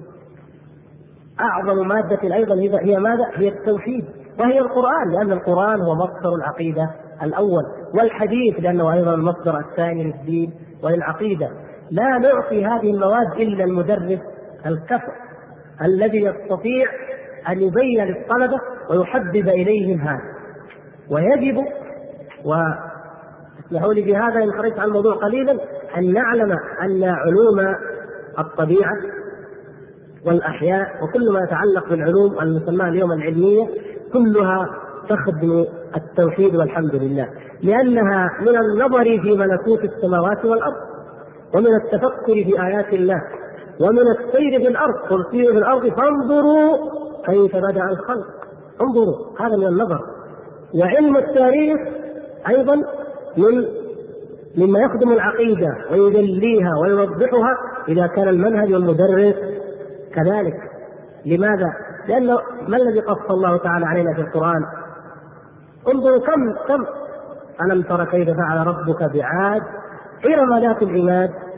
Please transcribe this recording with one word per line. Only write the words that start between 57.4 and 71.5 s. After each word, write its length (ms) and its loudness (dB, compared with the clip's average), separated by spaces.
إذا 200 2
كان 200 0
المنهج 460 2
والمدرس 640 4
كذلك. 400 0
لماذا؟ 480 2
لأنه 300 2
ما 100 0
الذي 220 2
قص 320 -2
الله 260 2
تعالى 280 -2
علينا 280 0
في 80 -2
القرآن؟ 400 0
انظروا 260 4
كم، 340 0
كم، 180 0
"ألم 160 2
تر 240 -2
كيف 240 0
فعل 380 0
ربك 360 -2
بعاد 480 0
إرم 340 4
ذات 220 2
العماد 480 2